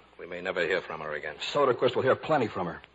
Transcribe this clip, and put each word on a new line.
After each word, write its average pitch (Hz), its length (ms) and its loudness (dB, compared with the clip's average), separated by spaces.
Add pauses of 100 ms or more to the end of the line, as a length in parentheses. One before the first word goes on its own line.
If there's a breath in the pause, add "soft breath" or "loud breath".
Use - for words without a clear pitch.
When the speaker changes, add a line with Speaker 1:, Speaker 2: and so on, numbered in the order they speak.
(180)
Speaker 1:
We 85 100 -12
may 87 120 -8
never 90 260 0
hear 90 140 2
from 80 220 -8
her 76 120 -6
again. 76 220 -8 (160)
Speaker 2:
Soderquist 139 420 4
will 110 100 2
hear 123 120 6
plenty 139 320 0
from 95 200 -4
her. - 140 -8 (140)